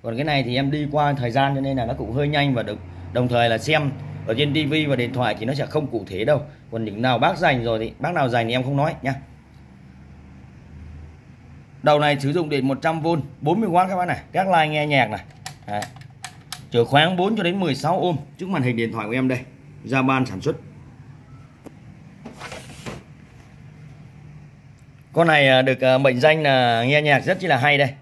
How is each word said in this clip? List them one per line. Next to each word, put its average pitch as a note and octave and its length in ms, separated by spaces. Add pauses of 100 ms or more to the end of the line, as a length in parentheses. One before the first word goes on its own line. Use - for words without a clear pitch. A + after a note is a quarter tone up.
Còn A#2 140
cái C#3+ 80
này C#3+ 180
thì A#2+ 140
em C#3 140
đi D3 200
qua D3 220
thời B2+ 180
gian C3+ 240
cho C3+ 60
nên C3+ 160
là A#2 100
nó B2 80
cũng A2+ 180
hơi D3 160
nhanh C#3+ 260
và A2+ 80
được, G#2 160 (340)
đồng B2 160
thời A#2+ 200
là A2+ 100
xem D3+ 320 (360)
ở A2+ 120
trên C#3+ 160
T - 20 (140)
V D3+ 40 (140)
và C3+ 80
điện A#2+ 160
thoại A2+ 260
thì A2 80
nó C#3 80
sẽ C#3 120
không C#3+ 200
cụ A2+ 200
thể G2 180
đâu. C#3 180 (280)
Còn A2+ 140
những G#2+ 180
nào B2+ 160
bác D#3+ 200
dành C#3 260
rồi A2+ 140
thì A2+ 200
bác D#3+ 160
nào C#3+ 140
dành A#2 180
thì A#2 60
em B2+ 100
không C#3 140
nói D3+ 260
nhá. C3 120 (2750)
Đầu D3 160
này D3 220
sử C#3 120
dụng E3 160
điện C3+ 200
một C3 140
trăm E3 180
V, D#3+ 80 (320)
bốn E3+ 200
mươi G#3 100
W F3+ 180
các F#3+ 80
bác F3+ 120
này, C#3+ 100 (140)
các F#3+ 140
line D#3+ 220
nghe D3+ 180
nhạc C3 240
này. G#2 100 (460)
Đấy. G#2 160 (880)
Chở A#2+ 140
khoáng D#3 320
bốn F#3 200
cho G3+ 60
đến F3+ 180
mười D#3 140
sáu D#3 260
ohm F3 160 (220)
trước F3+ 100
màn E3+ 140
hình B2 140
điện A2+ 160
thoại A2 140
của G#2+ 60
em C3 160
đây. B2+ 100 (460)
Japan C3 400
sản F#2+ 160
xuất. D#3 160 (4000)
Con E3 140
này, D3 220
à, C3 140
được, C3 220
à, C3 140
mệnh C3 220
danh D#3 220
là B2 420
nghe D3 180
nhạc C#3+ 180
rất F#3 200
chi F#3 60
là C#3+ 100
hay C#3 220
đây. C#3+ 100 (140)